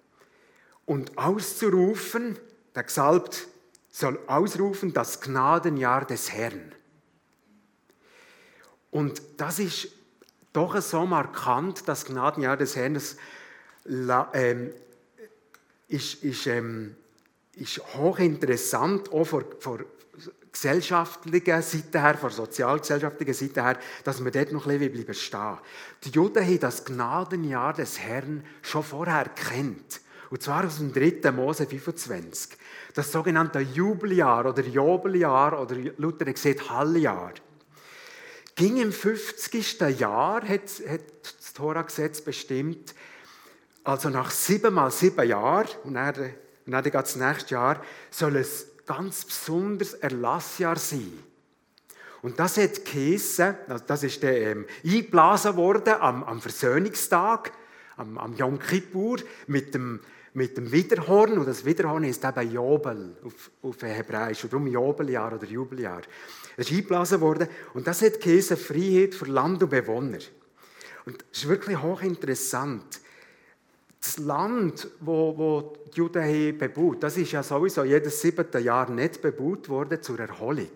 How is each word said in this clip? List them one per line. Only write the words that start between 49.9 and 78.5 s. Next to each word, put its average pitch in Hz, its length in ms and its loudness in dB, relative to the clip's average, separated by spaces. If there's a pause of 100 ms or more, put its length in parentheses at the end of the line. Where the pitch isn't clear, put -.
Erlassjahr 151 840 -2
sein. 123 460 -6 (960)
Und 123 180 -4
das 180 180 0
hat - 280 2
geheissen, 175 720 0 (120)
also 120 200 -8
das 143 160 0
ist - 180 -4
der, 120 300 2
ähm, 104 140 -6 (180)
eingeblasen 190 720 6
worden 208 440 4
am, 131 240 2
am 117 180 -8
Versöhnungstag, 185 1080 0 (460)
am, 110 200 -10
am 113 180 -8
Yom 139 240 0
Kippur, 190 600 -2 (280)
mit 139 260 -2
dem, 123 280 -6 (320)
mit 127 240 -4
dem 120 140 -6
Widerhorn. 196 640 6
Und 139 100 2
das 127 160 -4
Widerhorn 156 400 2
heisst 131 220 -2
eben 123 260 -2
Jobel 120 720 0
auf, - 280 -18 (100)
auf 127 200 -8
Hebräisch, 113 640 -4
und 113 80 -8
darum 139 160 0
Jobeljahr 123 680 0
oder 107 120 -8
Jubeljahr. 123 560 -8 (560)
Es 123 120 -4
ist 160 60 0
eingeblasen 180 460 2
worden 156 260 4 (260)
und 127 140 -8
das 170 140 -2
hat 214 180 6
geheissen, 175 380 6
Freiheit 190 580 4
für 156 100 -8
Land 143 380 2
und 156 60 4
Bewohner. 120 500 0 (840)
Und - 260 -16
es - 120 -8
ist 143 40 -6
wirklich 196 340 0
hochinteressant. 143 1200 -4 (1000)
Das - 160 -6
Land, 160 720 0 (120)
wo, 160 380 0
wo 151 360 0 (200)
die - 40 -12
Juden 165 260 0
haben 151 340 2
bebaut, 147 460 0
das 147 140 -2
ist 160 160 0
ja 143 100 -2
sowieso 147 400 2
jedes 143 380 4
siebte 165 380 2